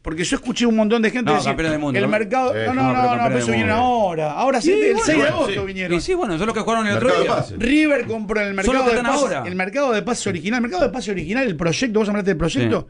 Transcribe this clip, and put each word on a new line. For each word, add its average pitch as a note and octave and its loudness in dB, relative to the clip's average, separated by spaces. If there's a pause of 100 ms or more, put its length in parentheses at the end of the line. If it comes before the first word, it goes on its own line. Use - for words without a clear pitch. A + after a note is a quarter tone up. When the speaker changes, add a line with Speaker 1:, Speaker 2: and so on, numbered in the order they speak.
Speaker 1:
Porque D#3+ -6
yo C#4 0
escuché A#3+ -2
un A3+ 4
montón A3 2
de A3 2
gente B3 -2
Speaker 2:
No, D4+ 4
Speaker 1:
decir, - 0
Speaker 2:
campeones D#4 0
del D4+ -2
mundo, D4 -2
Speaker 1:
"El - 2
Speaker 2:
¿no? - 0
Speaker 1:
mercado", A3+ 0
Speaker 3:
Eh, A3 0
Speaker 1:
no, B3+ 0
no, C4 0
Speaker 2:
no, C4 2
pero B3+ 2
Speaker 1:
no, - -
no, B3+ 2
Speaker 2:
campeones A#3+ 0
Speaker 1:
pero B3 0
eso A#3 -2
Speaker 2:
del A3+ 0
Speaker 1:
viene A3 0
Speaker 2:
mundo. A#3+ 2
Speaker 1:
ahora. F3+ 0
Ahora A#3+ 0
sí, D4+ 0
Speaker 2:
Sí, F#4 4
Speaker 1:
el G#4+ 4
Speaker 2:
bueno. G#4 2
Speaker 1:
seis - 2
de D#4 4
Speaker 3:
Bueno, D#5 2
Speaker 1:
agosto - -2
Speaker 3:
sí. - -4
Speaker 1:
vinieron. F#3 -4
Speaker 2:
Y D#3 0
sí, F#4 -2
bueno, B3 -2
son F#3+ 0
los A3+ -2
que A3 -2
jugaron A3 0
el G3+ 0
otro A#3 2
Speaker 3:
Mercado C#4 4
de - 0
Speaker 2:
día. A#3 2
Speaker 3:
pases. - -6
Speaker 1:
River C#4 2
compró G#3+ -4
en G3+ -2
el G3 -6
Speaker 2:
Son - -2
los F#3+ -2
Speaker 1:
mercado C4 2
Speaker 2:
que A#3+ 4
Speaker 1:
de A3 2
Speaker 2:
están A#3+ 0
Speaker 1:
pases, A#3+ 0
Speaker 2:
ahora. C3+ -6
Speaker 1:
el F3+ -6
mercado A3 -2
de G3+ 0
pases A3 -4
original, F#3+ -2
el A#3 0
mercado D#4+ 0
de B3 2
pases G#3 -6
original, G3+ -2
el F3+ -2
proyecto, G3 0
vos G#3 0
hablaste G3+ 0
del E3 0
proyecto, D3 0